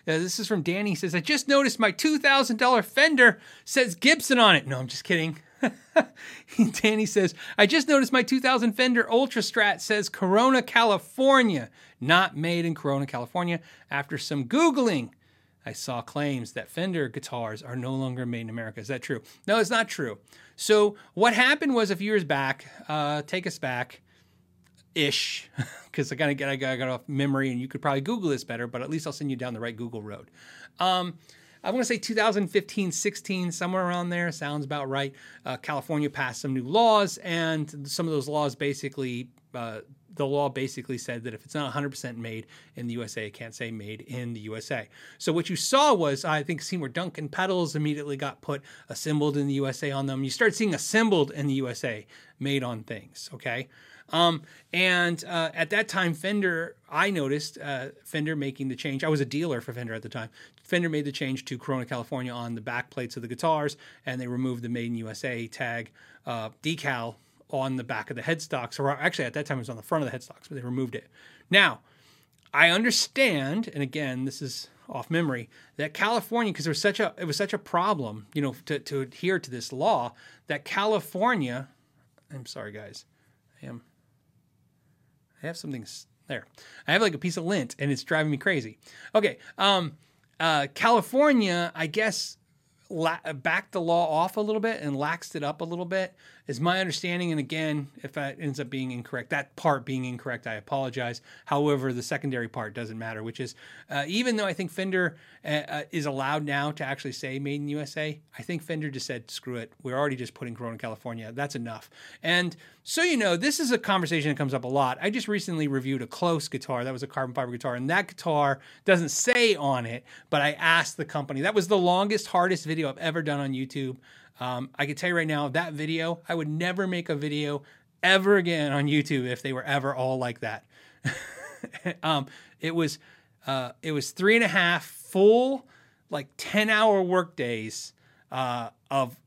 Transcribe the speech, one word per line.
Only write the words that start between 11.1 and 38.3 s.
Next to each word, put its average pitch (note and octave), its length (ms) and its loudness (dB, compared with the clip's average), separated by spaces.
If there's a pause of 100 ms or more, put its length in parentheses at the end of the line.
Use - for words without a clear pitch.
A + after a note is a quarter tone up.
not E3 380 6
made E3+ 280 0
in E3 80 0
Corona, C#3 320 0
California. E3 540 -4 (300)
After C#3+ 300 -4
some C#3+ 260 -2
Googling, A#3+ 640 2 (560)
I A2 80 -8
saw A#2+ 280 -6
claims C#3+ 520 -4
that - 160 -10
Fender E3 400 -2
guitars A2+ 540 -8
are B2 120 -10
no B2+ 200 -4
longer B2+ 320 -4
made A#2+ 140 -4
in A2+ 80 -8
America." A2 300 -10
Is G#2+ 100 -12
that C3 120 -6
true? A#2+ 220 -6 (240)
No, G3 120 4
it's G3 120 2
not A3+ 180 2
true. A#2 300 -6 (360)
So G#3 400 6 (200)
what A3+ 180 6
happened C4+ 400 4
was A3 160 4
a G3 60 0
few F#3 100 -4
years G#3 180 2
back, C#3 440 0 (200)
uh, D3 360 0
take F#3 240 -4
us E3+ 100 -8
back, B2+ 440 -4 (920)
ish, - 540 0 (200)
<laughs> - 220 -20
'cause C#3+ 200 -2
I C#3 40 -8
gotta C#3+ 180 2
get, C#3 160 -4
I C#3 60 -2
got, C3 160 -2
I C3 60 -2
got C3 120 -2
off B2 180 -4
memory, C3+ 440 0
and B2 80 -2
you B2+ 80 -6
could C3+ 140 -10
probably C#3 200 0
Google F#3+ 280 -2
this C3 140 0
better, A#2+ 220 -6
but B2 160 -6
at C#3 80 -6
least D#3+ 160 -4
I'll D3 80 -6
send D3 160 -6
you B2+ 80 -4
down B2 160 -6
the A2 60 -8
right A#2 160 -6
Google A2+ 260 -8
road. G#2 300 -14 (480)
Um, F3+ 400 0 (440)
I F#3+ 80 -2
wanna A#3+ 140 0
say A#3+ 120 0
two - 180 -6
thousand G#3 320 4
fifteen, G3 440 0
sixteen, F#3 600 -2
somewhere F3+ 340 -2
around F3 240 -2
there. F3 220 0
Sounds D3 340 -4
about C#3 240 -4
right. C#3 240 -2 (320)
Uh, B2+ 120 -4
California D3 520 -2
passed C3 320 -4
some C3+ 120 -4
new C3 100 -2
laws, G#3 540 4
and D#3 720 -2
some E3 200 -2
of D#3+ 60 -2
those C#3 140 0
laws D3 280 0